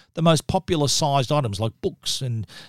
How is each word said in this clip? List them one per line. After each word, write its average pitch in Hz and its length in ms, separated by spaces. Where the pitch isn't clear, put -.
the 170 80
most 165 260
popular 170 400
sized 139 420
items 120 300
like 113 200
books - 420
and, 117 220